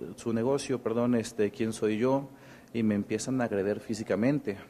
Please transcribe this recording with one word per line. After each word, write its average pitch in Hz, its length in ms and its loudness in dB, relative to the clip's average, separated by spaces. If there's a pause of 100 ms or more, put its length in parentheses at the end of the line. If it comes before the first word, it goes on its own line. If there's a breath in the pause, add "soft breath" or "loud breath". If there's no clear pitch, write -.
(160)
su - 160 -4
negocio, 127 500 0
perdón, 120 320 2
este, 107 360 0
quién 110 240 -2
soy 107 240 0
yo, 135 320 2 (420 loud breath)
y 117 100 -2
me 107 120 4
empiezan 107 460 -2
a 120 40 2
agredir 101 360 0
físicamente. 110 760 0 (140)